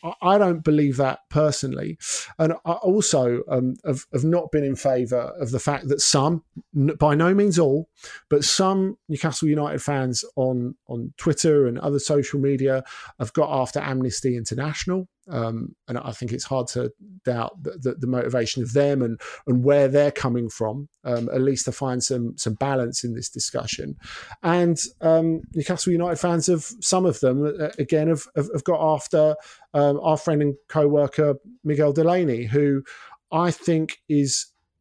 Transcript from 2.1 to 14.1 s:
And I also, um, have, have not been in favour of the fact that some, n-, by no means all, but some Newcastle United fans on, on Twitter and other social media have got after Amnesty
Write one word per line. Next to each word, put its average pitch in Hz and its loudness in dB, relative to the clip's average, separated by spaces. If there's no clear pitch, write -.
And 160 2
I 165 0
also, 165 2
um, 127 0
have, 139 -4
have 131 0
not 170 0
been 151 2
in 135 -2
favour 123 -2
of 123 -4
the 131 0
fact 143 -4
that 139 0
some, 156 2
n-, 143 2
by 151 4
no 170 4
means 196 4
all, 151 2
but 143 4
some 190 2
Newcastle 156 -2
United 147 0
fans 131 -2
on, 127 0
on 120 -10
Twitter 147 4
and 120 -2
other 143 0
social 143 0
media 135 0
have 113 -6
got 151 0
after 135 -2
Amnesty 127 -2